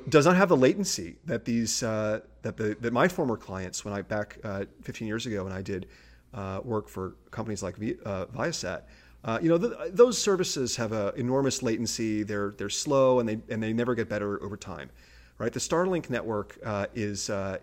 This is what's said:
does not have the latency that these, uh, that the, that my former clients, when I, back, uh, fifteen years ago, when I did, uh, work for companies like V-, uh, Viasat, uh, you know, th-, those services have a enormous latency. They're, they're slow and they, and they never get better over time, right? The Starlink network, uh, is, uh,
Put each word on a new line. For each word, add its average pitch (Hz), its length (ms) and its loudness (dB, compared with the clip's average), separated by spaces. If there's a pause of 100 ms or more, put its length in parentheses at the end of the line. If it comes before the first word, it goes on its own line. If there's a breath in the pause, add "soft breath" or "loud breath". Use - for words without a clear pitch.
does 143 180 8
not 180 100 8
have 190 120 6
the 175 80 6
latency 131 680 2
that 117 200 -4
these, 117 380 0
uh, 107 380 -2 (220)
that 110 140 -6
the, 104 240 -2
that 117 120 -2
my 135 160 4
former 135 280 0
clients, 95 480 -8
when 104 100 -6
I, 101 80 -4
back, 104 420 -6
uh, 101 220 -6 (160)
fifteen 113 260 -8
years 113 180 -4
ago, 104 160 -4
when 95 100 -6
I 95 100 -6
did, 92 260 -6 (440 soft breath)
uh, 95 300 -8
work 107 260 -4
for 92 280 -8 (160)
companies 110 320 -6
like 90 140 -6
V-, 110 260 -4
uh, 95 220 -4
Viasat, 113 560 -6 (420 soft breath)
uh, 113 180 -2
you 165 60 4
know, 165 100 6
th-, 175 340 -2
those 233 260 6
services 175 580 0
have 110 160 -2
a 104 240 0
enormous 131 460 2
latency. 110 600 0
They're, 101 340 -2
they're 101 140 -6
slow 131 480 4
and 117 100 2
they, 107 100 -2 (100)
and 113 120 -4
they 110 120 0
never 120 240 2
get 113 120 -2
better 104 320 -2
over 101 160 -8
time, 76 340 -12 (480 soft breath)
right? 113 140 -2
The - 60 -4
Starlink 170 520 0
network, 107 540 -4
uh, 101 300 -2
is, 104 340 -4
uh, 98 340 -4